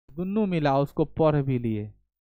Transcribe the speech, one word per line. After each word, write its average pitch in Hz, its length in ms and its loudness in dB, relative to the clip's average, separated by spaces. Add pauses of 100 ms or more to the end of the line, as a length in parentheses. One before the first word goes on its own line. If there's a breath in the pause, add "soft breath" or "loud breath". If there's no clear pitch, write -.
दुन्नू 190 380 -2
मिला, 147 320 2
उसको 143 260 0
पढ़ 151 380 2
भी 135 160 0
लिए। 107 320 -4 (300)